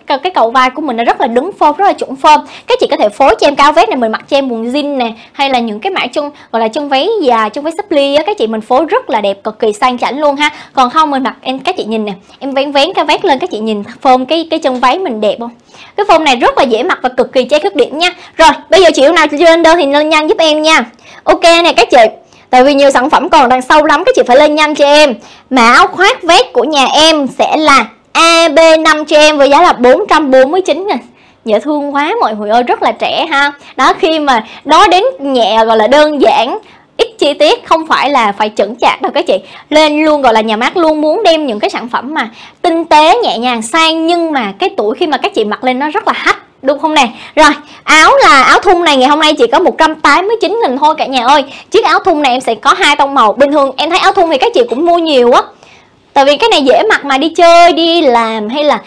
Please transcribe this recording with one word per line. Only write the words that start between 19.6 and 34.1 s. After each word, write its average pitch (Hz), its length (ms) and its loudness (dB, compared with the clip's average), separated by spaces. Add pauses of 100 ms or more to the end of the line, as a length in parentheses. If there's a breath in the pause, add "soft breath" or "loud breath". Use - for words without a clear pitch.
đơn 320 140 4
thì 320 100 0
lên 294 220 0
nhanh 311 200 -2
giúp 440 100 0
em 302 240 0
nha. 311 220 0 (400 loud breath)
Ok - 180 0
nè 339 340 2
các 415 140 0
chị, 240 160 4 (440 soft breath)
tại 254 140 4
vì 285 100 2
nhiều 277 160 2
sản 277 200 0
phẩm - 180 -2
còn 277 200 4
đằng 254 140 0
sau 302 220 2
lắm, 311 200 0
các 494 120 2
chị 240 100 2
phải 247 100 2
lên 294 180 2
nhanh 302 200 -2
cho 294 100 0
em. 285 300 2 (360 loud breath)
Mà 247 220 2
áo 349 140 4
khoác 392 360 -2
vest 370 300 2
của 240 120 0
nhà 285 200 0
em 302 420 0 (120)
sẽ - 180 -2
là 277 300 2 (260)
A 330 360 2
B 320 100 0 (220)
năm 311 240 0
cho 302 120 0
em 302 220 4
với 277 120 4
giá 277 120 4
là 339 100 4
bốn 269 360 2
trăm 302 220 0
bốn 262 220 4
mươi 381 80 -2
chín 359 260 -4
nghìn. 294 120 -4 (460 soft breath)
Dễ 220 160 -2
thương 285 340 -6
quá 302 260 -2
mọi 240 140 -2
người 208 160 -6
ơi, 240 120 2
rất 453 200 -4
là 381 100 0
trẻ 214 380 -4
ha. 285 220 0 (240 loud breath)
Đó, 294 220 2
khi 320 200 -2